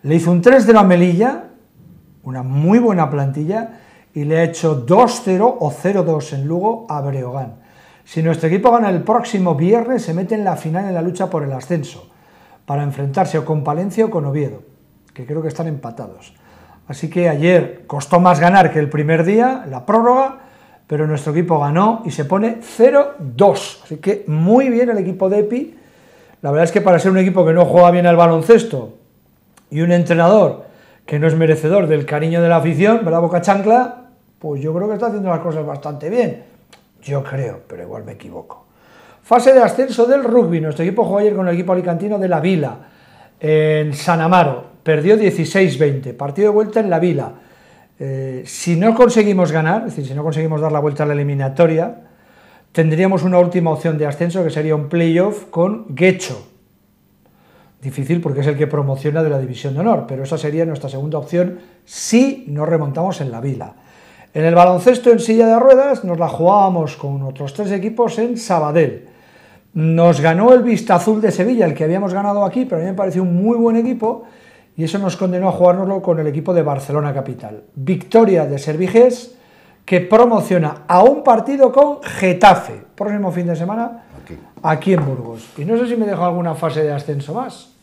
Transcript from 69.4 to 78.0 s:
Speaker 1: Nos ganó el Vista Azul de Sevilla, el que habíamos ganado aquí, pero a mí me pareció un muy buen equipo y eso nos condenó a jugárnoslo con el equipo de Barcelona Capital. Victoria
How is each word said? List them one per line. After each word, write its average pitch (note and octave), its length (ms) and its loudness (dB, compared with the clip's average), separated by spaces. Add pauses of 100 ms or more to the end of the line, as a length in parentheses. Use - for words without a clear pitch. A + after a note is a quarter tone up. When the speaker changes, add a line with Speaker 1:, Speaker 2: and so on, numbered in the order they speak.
Speaker 1:
Nos E3 480 2
ganó F3 320 4
el B3+ 80 6
Vista G#3+ 320 0
Azul G#3+ 260 2
de G#3+ 120 2
Sevilla, G#3+ 340 0
el D#3 80 -2
que D3 100 -4
habíamos F3+ 300 -2
ganado G3+ 320 -2
aquí, B3 200 -4
pero E3+ 140 -4
a D#3+ 40 -4
mí F#3 80 -6
me F#3+ 40 -6
pareció F#3 280 -2
un F3 120 0
muy A3 220 0
buen A#3 180 2
equipo A#3 500 -4 (500)
y D#3 80 -4
eso E3 160 -4
nos G3 180 -4
condenó F#3 320 -2
a E3+ 40 -2
jugárnoslo F#3 500 2
con E3+ 160 0
el D#3 80 -2
equipo D3+ 260 -4
de E3+ 80 2
Barcelona D3 500 -4
Capital. A#2+ 520 -10 (100)
Victoria F3+ 720 2